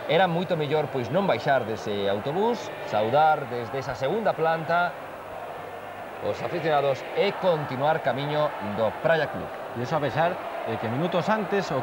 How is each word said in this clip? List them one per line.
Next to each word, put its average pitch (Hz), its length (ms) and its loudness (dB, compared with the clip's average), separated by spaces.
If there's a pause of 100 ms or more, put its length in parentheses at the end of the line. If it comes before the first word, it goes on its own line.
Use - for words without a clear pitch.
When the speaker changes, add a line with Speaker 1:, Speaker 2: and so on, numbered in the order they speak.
Speaker 1:
era 175 240 4
moito 175 240 0
mellor, 151 400 2
pois, 123 160 -2
non 185 160 2
baixar 127 400 2
dese 101 400 -2
autobús, 143 640 0 (160)
saudar 135 640 4
desde 120 320 -4
esa 131 160 -6
segunda 185 320 0
planta 165 640 0 (1300)
os 104 160 -2
aficionados 143 640 2 (160)
e 196 240 2
continuar 151 560 2
camiño 147 480 0 (320)
do 107 240 2
Praia 160 240 4
Club. 87 240 -6 (240)
Speaker 2:
E 117 80 -4
iso 151 160 0
a 143 40 0
pesar 156 360 2 (320)
de 110 80 -2
que 113 80 -4
minutos 165 400 0
antes 202 480 0
o 131 80 0